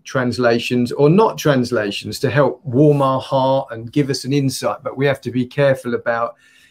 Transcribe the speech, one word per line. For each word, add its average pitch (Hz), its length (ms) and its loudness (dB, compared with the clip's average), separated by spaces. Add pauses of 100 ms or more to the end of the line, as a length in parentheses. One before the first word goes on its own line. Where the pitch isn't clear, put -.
translations 123 880 0
or 143 180 4
not 196 280 4
translations 110 840 -2
to 131 100 0
help 135 340 0
warm 143 380 2
our 135 200 0
heart 135 500 0
and 113 200 -12
give 143 180 0
us 127 160 -6
an 131 80 -2
insight. 131 500 -2
But 120 140 -8
we 139 80 0
have 135 160 0
to 123 100 -8
be 123 140 -2
careful 131 480 -2
about 117 420 -4 (360)